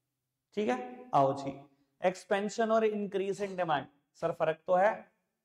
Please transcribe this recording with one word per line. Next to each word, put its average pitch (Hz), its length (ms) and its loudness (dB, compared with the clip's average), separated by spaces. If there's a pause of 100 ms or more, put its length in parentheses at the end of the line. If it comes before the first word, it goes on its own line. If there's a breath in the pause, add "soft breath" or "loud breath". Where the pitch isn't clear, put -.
(560)
ठीक 214 120 0
है, - 460 -6
आओ 139 200 6
जी, - 180 -8 (480)
expansion 202 680 -2
और 220 160 4
increase 196 540 -2
in 190 160 -6
demand। 156 280 -2 (380)
सर, 165 100 -2
फर्क 160 340 -2
तो 185 80 4
है, 208 380 2 (320)